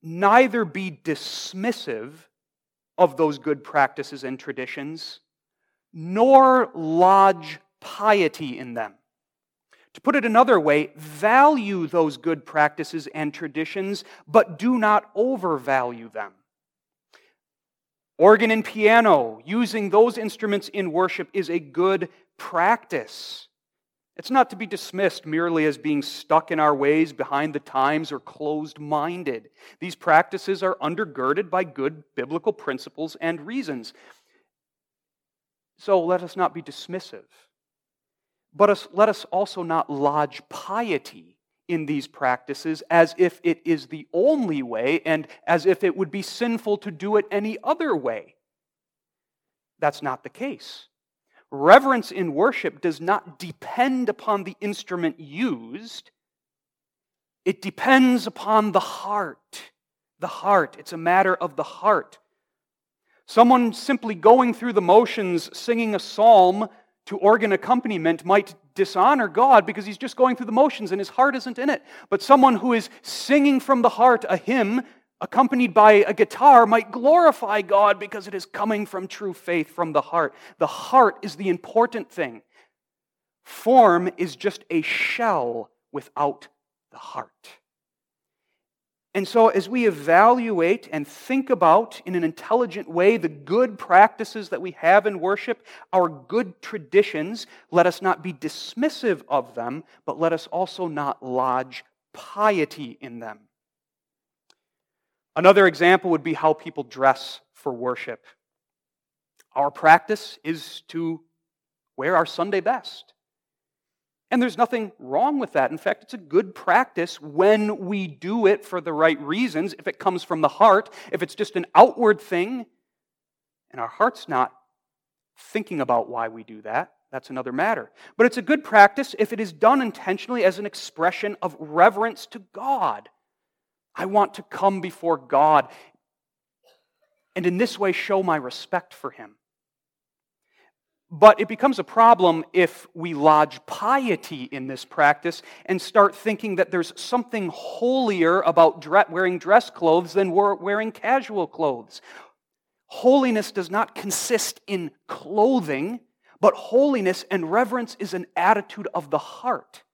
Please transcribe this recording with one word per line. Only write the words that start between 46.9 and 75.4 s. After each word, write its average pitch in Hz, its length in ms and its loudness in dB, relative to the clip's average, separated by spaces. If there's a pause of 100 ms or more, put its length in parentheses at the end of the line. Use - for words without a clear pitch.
do 190 240 -6
it 208 160 2
any 208 320 -4
other 302 320 -4
way. 117 400 -8 (1400)
That's 151 240 -4
not 131 180 -8
the 139 80 -18
case. - 600 -16 (640)
Reverence 226 600 6
in 175 220 -4
worship 180 460 -2
does 156 220 -4
not 175 360 -2
depend 247 680 -4
upon 202 380 -4
the 185 160 -12
instrument 175 580 -6
used. 156 880 -10 (1300)
It - 180 -4
depends 254 640 2
upon 214 460 0
the - 80 2
heart. - 840 -8 (580)
The - 80 -8
heart. 185 520 0
It's 160 140 -16
a 170 40 -12
matter 180 380 2
of 160 220 -6
the 156 60 -4
heart. - 560 -2 (1080)
Someone 240 460 4
simply 233 420 -6
going 233 380 4
through 233 200 -8
the 196 80 0
motions, 185 760 2
singing 226 360 -4
a 180 60 -4
psalm 208 680 4 (400)
to 196 100 -10
organ 208 340 2
accompaniment 190 720 -2
might 196 320 0 (200)
dishonor 202 520 0
God 220 380 4
because 202 200 -10
he's 208 120 -12
just - 180 -12
going 254 200 2
through 240 100 -12
the 220 80 -10
motions 220 380 0
and 196 80 -4
his 190 100 -8
heart 262 260 0
isn't 247 240 -10
in 277 100 -2
it. - 140 -6 (260)
But 196 120 -2
someone 262 340 6
who 240 180 -2
is 226 160 -2 (120)
singing 277 580 0
from 262 220 0
the 233 80 4
heart 233 400 4
a 180 80 0
hymn 233 460 -2 (360)
accompanied 247 540 0